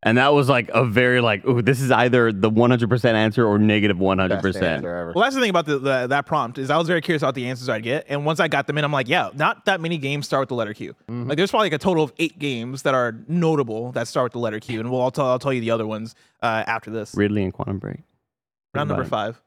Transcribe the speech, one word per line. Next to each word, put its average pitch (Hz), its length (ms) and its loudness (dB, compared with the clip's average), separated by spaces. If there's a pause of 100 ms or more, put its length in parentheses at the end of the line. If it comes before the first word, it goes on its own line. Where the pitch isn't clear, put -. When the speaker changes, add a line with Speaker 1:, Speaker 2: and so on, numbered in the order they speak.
Speaker 1:
And 117 120 4
that 135 160 4
was, 143 160 4
like, 123 200 2
a 120 160 2
very, 123 360 4
like, 107 240 2
"Ooh, 120 160 2
this 123 200 2
is 131 100 0
either 120 420 4
the 101 160 2
one 113 220 4
hundred 120 180 2
percent 117 280 2
answer 110 280 2
or 104 140 4
negative 104 400 4
one 95 220 2
hundred 95 200 0
percent." 95 220 0
Speaker 2:
Best 82 140 0
answer 87 180 -6
ever. 87 180 -8
Speaker 3:
Well, 196 120 0
that's 269 100 -2
the 269 60 -2
thing 226 100 2
about 170 160 0
the, 147 140 -2
the, 131 260 0
that 139 180 0
prompt, 131 320 -4
is 135 140 -6
I 147 60 2
was 165 100 0
very 170 140 0
curious 156 220 -2
about 131 120 -2
the 123 140 -6
answers 123 200 -8
I'd 110 140 -4
get. 123 260 -4
And 143 160 -4
once 151 140 -2
I 170 80 2
got 147 220 0
them 143 100 -2
in, 151 60 -2
I'm 147 80 -2
like, 135 160 -2
"Yeah, 139 260 0
not 165 300 -2
that 190 160 0
many 165 180 -4
games 139 260 -6
start 135 180 -2
with 127 80 -6
the 127 40 -6
letter 107 180 -4
Q." 104 200 -12
Speaker 2:
Mm-hmm. 120 360 -10
Speaker 3:
Like, 143 80 -2
there's 190 140 0
probably, 214 160 0
like, 160 60 -2
a 151 60 -4
total 165 260 2
of 139 140 -10
eight 165 200 -4
games 131 440 -6
that 143 120 0
are 120 220 0 (100)
notable 143 680 -2
that 117 140 -4
start 127 200 -2
with 120 80 -6
the 123 40 -6
letter 113 220 -4
Q, 117 180 -8
and 113 100 -6
we'll, 127 140 -2
I'll 127 80 0
tell, 139 160 -2
I'll 127 140 2
tell 139 120 -2
you 123 80 -2
the 113 120 -2
other 113 140 -2
ones, 110 280 -10 (300)
uh, 110 220 0
after 113 260 -4
this. 110 240 -8
Speaker 1:
Ridley 104 260 2
and 92 100 -2
Quantum - 280 -6
Break. 50 180 -10 (760)
Speaker 3:
Round 147 140 -2
number - 140 -2
Speaker 1:
Everybody. 110 300 -4
Speaker 3:
five. - 140 -18